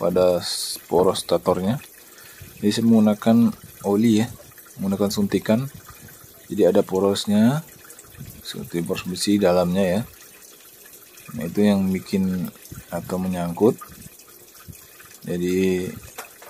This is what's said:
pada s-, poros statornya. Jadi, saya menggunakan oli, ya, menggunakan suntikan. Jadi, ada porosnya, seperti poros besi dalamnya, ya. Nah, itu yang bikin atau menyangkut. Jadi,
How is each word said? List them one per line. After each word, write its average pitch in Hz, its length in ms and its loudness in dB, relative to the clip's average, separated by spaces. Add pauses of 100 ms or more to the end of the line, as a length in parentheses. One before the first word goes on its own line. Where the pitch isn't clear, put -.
pada 90 400 2
s-, - 480 -8
poros 90 320 2
statornya. 90 560 -2 (800)
Jadi, 104 160 0
saya 117 160 0
menggunakan 110 640 4 (320)
oli, 107 400 2
ya, - 80 -12 (480)
menggunakan 98 320 -2
suntikan. 110 560 0 (800)
Jadi, 101 240 2
ada 101 80 4
porosnya, 104 800 2 (840)
seperti - 400 -8
poros 90 240 -6
besi 101 320 0
dalamnya, 90 420 2
ya. 92 180 0 (1300)
Nah, - 160 -8
itu 101 160 0
yang 98 240 2
bikin 92 580 -2 (460)
atau 90 240 -8
menyangkut. 90 560 0 (1500)
Jadi, 92 640 -2 (600)